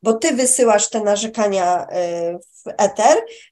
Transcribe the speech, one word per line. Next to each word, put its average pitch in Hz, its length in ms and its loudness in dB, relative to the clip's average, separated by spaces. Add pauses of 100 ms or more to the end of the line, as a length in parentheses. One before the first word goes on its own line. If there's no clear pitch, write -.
bo 220 100 2
ty 277 200 0
wysyłasz 240 580 2
te 220 100 -4
narzekania, 202 840 -2
y, 170 520 -4
w - 300 -20 (100)
eter, 214 380 2 (360)